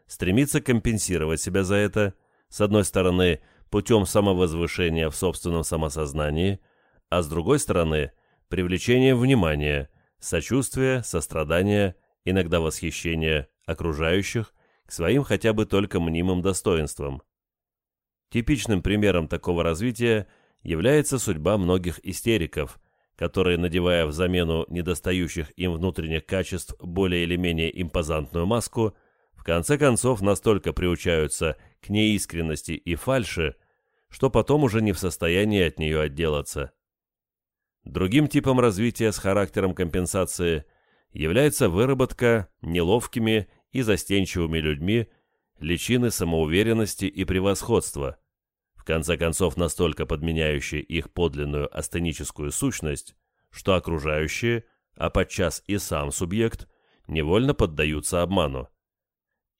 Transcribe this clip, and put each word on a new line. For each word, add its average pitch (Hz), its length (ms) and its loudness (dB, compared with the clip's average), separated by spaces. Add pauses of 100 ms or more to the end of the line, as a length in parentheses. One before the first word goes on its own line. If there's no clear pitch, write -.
стремится 123 540 0
компенсировать 92 800 0
себя 95 240 0
за 98 100 0
это, 101 380 0 (340)
с - 140 -4
одной 104 240 4
стороны, 90 560 2 (280)
путем 104 360 4
самовозвышения 85 1040 2
в 76 80 -8
собственном 85 480 -2
самосознании, 78 960 -2 (480)
а 87 120 0
с 78 60 -2
другой 85 320 0
стороны, 80 540 0 (340)
привлечением 120 720 2
внимания, 76 680 2 (300)
сочувствия, 127 840 -2
сострадания, 87 920 0 (260)
иногда 90 380 2
восхищения 80 880 -2 (160)
окружающих 85 920 -2 (320)
к - 40 -20
своим 104 320 0
хотя 110 300 0
бы 107 140 0
только 98 320 0
мнимым 85 420 0
достоинствам. 78 800 -2 (1080)
Типичным 117 500 0
примером 95 460 2
такого 85 360 -2
развития 107 640 0 (380)
является 120 560 2
судьба 87 400 0
многих 87 440 0
истериков, 87 760 -2 (360)
которые, 87 440 0
надевая 87 480 2
в 76 40 -4
замену 85 580 0
недостающих 87 840 -4
им 87 220 -4
внутренних 80 520 -4
качеств - 560 -4
более 87 400 0
или 85 140 0
менее 82 440 -2
импозантную 82 680 -2
маску, 110 500 -2 (380)
в - 80 -20
конце 85 340 0
концов 123 440 2
настолько 98 520 2
приучаются 82 840 0 (240)
к - 100 -14
неискренности 92 840 0
и 82 240 -4
фальши, 90 600 -2 (540)
что 131 220 0
потом 139 320 2
уже 110 180 2
не 104 120 2
в - 60 -6
состоянии 92 600 2
от 80 160 0
нее 78 240 0
отделаться. 73 720 -2 (1120)
Другим 104 440 2
типом 131 320 2
развития 113 520 2
с - 80 -6
характером 98 560 0
компенсации 87 880 -2 (460)
является 110 580 2
выработка 117 800 2 (140)
неловкими 104 840 2 (240)
и 131 120 -2
застенчивыми 92 760 0
людьми 82 520 0 (500)
личины 113 500 0
самоуверенности 95 960 0
и 92 180 -4
превосходства, 92 960 -2 (560)
в - 100 -20
конце 80 320 -2
концов 82 420 0
настолько 82 500 -2
подменяющей 78 720 -2
их 80 340 -6
подлинную 73 640 -2
астеническую 76 760 -6
сущность, - 640 -6 (360)
что - 240 0
окружающие, 80 880 -2 (300)
а - 160 -4
подчас 90 560 -2
и 101 100 0
сам 73 340 -4
субъект, 104 560 -4 (400)
невольно 85 460 2
поддаются 78 680 0
обману. 78 460 0 (920)